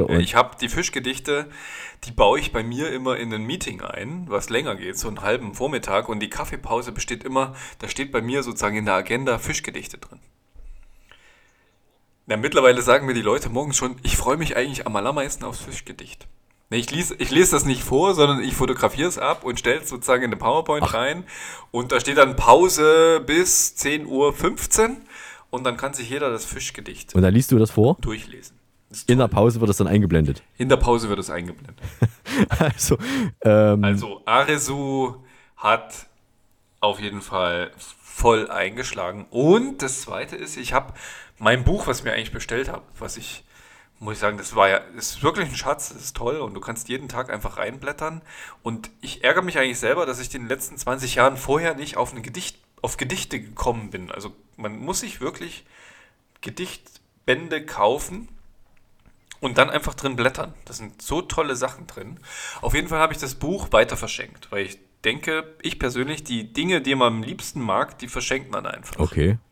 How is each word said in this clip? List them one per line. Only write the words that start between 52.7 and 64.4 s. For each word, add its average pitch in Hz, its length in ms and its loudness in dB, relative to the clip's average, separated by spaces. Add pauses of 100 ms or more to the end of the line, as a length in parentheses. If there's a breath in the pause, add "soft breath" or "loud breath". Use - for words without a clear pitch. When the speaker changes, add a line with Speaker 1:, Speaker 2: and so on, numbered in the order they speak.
Speaker 1:
auf - 160 -4
Gedichte 143 420 -6
gekommen 107 500 -4
bin. 90 220 -12
Also 98 220 -12 (240)
man 107 200 -8
muss 147 220 -6
sich - 220 -10
wirklich - 440 -10 (760 soft breath)
Gedichtbände - 1200 -6
kaufen 147 640 0 (1120)
und 127 160 -4
dann 135 120 8
einfach 151 240 -4
drin 135 220 -4
blättern. 131 380 0 (120)
Da 123 80 -18
sind 110 280 -14
so 151 200 -4
tolle 147 340 -2
Sachen - 320 -6
drin. - 320 -16 (420 loud breath)
Auf 117 120 -2
jeden 151 140 0
Fall 160 120 -2
habe 156 140 2
ich - 60 -10
das 135 160 -8
Buch 175 360 -6
weiter 113 260 4
verschenkt, - 540 -12